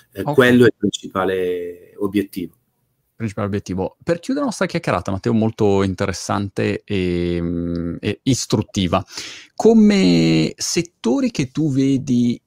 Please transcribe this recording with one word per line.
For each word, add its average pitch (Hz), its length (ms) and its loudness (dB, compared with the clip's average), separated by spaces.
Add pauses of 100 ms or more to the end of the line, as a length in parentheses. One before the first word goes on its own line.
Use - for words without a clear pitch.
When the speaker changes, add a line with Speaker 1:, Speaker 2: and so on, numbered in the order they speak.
(120)
Speaker 1:
eh, 98 100 -10
Speaker 2:
Ok. 117 140 -4
Speaker 1:
quello 123 300 6
è - 20 8
il 107 100 2
principale 92 1200 -4
obiettivo. 98 560 -4 (600)
Speaker 2:
Principale 107 320 -6
obiettivo. 95 560 -6
Per 170 160 -2
chiudere 269 220 -6
la 285 80 -4
nostra 196 180 -4
chiacchierata, 113 440 -4
Matteo, 98 220 -2
molto 107 480 2
interessante 101 1000 -4
e, 87 580 -2
mm, 85 580 -4
e 104 240 -4
istruttiva, 104 800 0 (520)
come 185 1040 4
settori 233 760 -2
che 135 180 -4
tu 151 220 -2
vedi 127 760 2